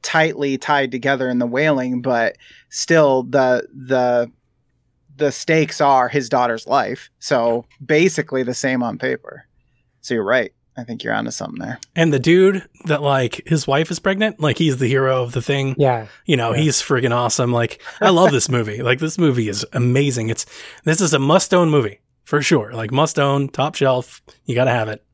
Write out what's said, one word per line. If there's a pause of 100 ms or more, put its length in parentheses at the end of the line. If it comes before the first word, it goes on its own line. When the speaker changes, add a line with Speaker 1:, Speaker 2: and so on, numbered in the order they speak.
Speaker 1:
tightly
tied
together
in
The
Wailing,
but (320)
still
the,
the, (840)
the
stakes
are
his
daughter's
life.
So (180)
basically
the
same
on
paper. (540)
So
you're
right. (260)
I
think
you're
onto
something
there. (140)
Speaker 2:
And
the
dude (220)
that,
like,
his
wife
is
pregnant,
like,
he's
the
hero
of
the
thing.
Speaker 3:
Yeah. (200)
Speaker 2:
You
know,
Speaker 3:
Yeah.
Speaker 2:
he's
friggin'
awesome.
Like, (180)
I
love
this
movie.
Like,
this
movie
is
amazing.
It's, (400)
this
is
a
must-own
movie (240)
for
sure.
Like,
must-own,
top
shelf. (240)
You
gotta
have
it. (120)